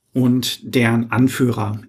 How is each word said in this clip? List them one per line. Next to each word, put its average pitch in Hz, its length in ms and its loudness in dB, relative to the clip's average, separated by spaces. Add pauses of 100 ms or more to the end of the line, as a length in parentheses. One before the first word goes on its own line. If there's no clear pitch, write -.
(140)
und 127 460 0 (160)
deren 117 360 2
Anführer. 110 760 0